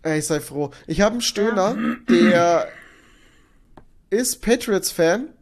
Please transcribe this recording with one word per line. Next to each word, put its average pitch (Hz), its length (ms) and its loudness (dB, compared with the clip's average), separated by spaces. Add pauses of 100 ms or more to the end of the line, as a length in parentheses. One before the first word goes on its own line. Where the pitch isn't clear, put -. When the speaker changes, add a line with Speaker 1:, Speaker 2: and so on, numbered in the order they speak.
Speaker 1:
Ey, 156 200 -4
sei 151 180 -4
froh. 143 300 -8 (160)
Ich 160 160 -2
hab 214 100 2
einen 240 80 -6
Stöner, 208 560 -2 (320)
Speaker 2:
Ja. - 60 6
Speaker 1:
der 170 540 4 (1400)
ist 240 320 -2
Patriots-Fan. 214 880 0 (140)